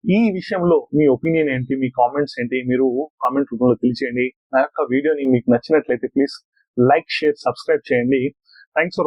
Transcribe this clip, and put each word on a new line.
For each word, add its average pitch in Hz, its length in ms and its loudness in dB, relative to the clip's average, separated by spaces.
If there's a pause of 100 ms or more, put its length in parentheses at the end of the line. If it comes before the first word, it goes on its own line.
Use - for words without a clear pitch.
(100)
ఈ 214 220 4
విషయంలో 175 600 0
మీ 147 120 4
ఒపీనియన్ 156 440 2
ఏంటి, 131 260 -4
మీ 131 120 -2
కామెంట్స్ 127 520 -2
ఏంటి, 123 280 -4
మీరు 131 400 0 (160)
కామెంట్ 135 280 -2
రూపంలో 120 220 2
తెలియచేయండి. 123 580 -2 (220)
నా 131 60 4
యొక్క 147 300 -4
వీడియోని 143 400 0
మీకు 123 200 2
నచ్చినట్లయితే 127 560 0
ప్లీజ్ - 400 -4 (340)
లైక్, 131 280 4
షేర్, 151 300 -2
సబ్స్క్రైబ్ 147 540 -2
చేయండి. 127 420 0 (440)
Thanks 170 220 -2
for 151 60 0